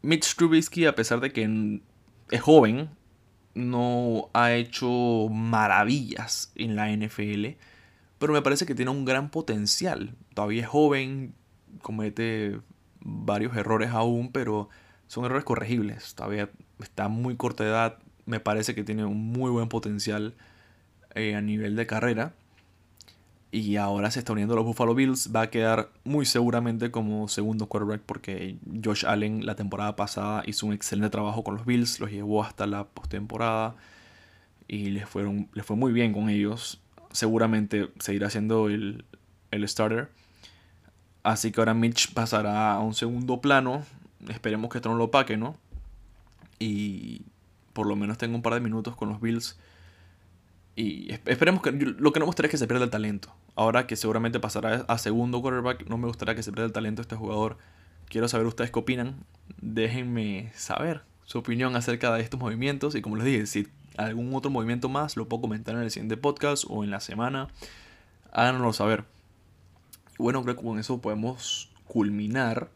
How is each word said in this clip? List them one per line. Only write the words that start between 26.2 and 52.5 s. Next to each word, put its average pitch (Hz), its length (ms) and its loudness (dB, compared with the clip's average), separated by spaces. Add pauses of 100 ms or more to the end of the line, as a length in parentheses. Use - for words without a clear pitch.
seguramente 120 680 2
como 107 380 -2
segundo 107 380 0
quarterback 104 340 -2
porque 95 560 -8 (260)
Josh 107 220 0
Allen 107 400 2
la 107 120 -4
temporada 101 380 -2
pasada 104 520 -4
hizo 104 180 -4
un 107 80 0
excelente 104 380 0
trabajo 107 340 -2
con 101 120 -4
los 117 100 -6
Bills. 120 340 2
Los 104 100 -4
llevó 104 320 0
hasta 101 240 -4
la 101 180 -2
postemporada 113 920 -2 (920)
y 101 200 -4
les 101 180 -4
fueron, 101 460 -4
les 101 140 -8
fue 107 100 -2
muy 127 160 2
bien 117 220 4
con 107 160 2
ellos. 104 500 0 (300)
Seguramente 110 880 2
seguirá 101 320 -2
siendo 110 400 2
el, 104 340 -4 (460)
el 104 180 -2
starter. 113 420 0 (1120)
Así 110 300 0
que 117 80 2
ahora 110 140 4
Mitch 117 400 2
pasará 107 580 2
a 101 80 2
un 110 140 -2
segundo 123 480 -2
plano. 139 420 2 (460)
Esperemos 113 400 -4
que 127 80 -6
esto 117 100 -4
no 113 80 2
lo 117 80 4
opaque, 120 320 4
¿no? 117 220 -4 (1000)
Y 101 680 -4 (480)
por 107 120 0
lo 104 100 2
menos 104 200 -2
tenga 117 180 -2
un 117 60 -2
par 117 140 0
de 120 60 2
minutos 113 360 -4
con 104 140 -4
los 104 100 -6
Bills. 117 380 -2 (1160)
Y 107 380 -4
es-, - 140 -8
esperemos 170 340 4
que, 135 160 0
yo, 139 120 0 (100)
lo 147 160 6
que 165 40 2
no 160 60 2
me 156 40 2
gustaría 165 180 0
es 156 60 0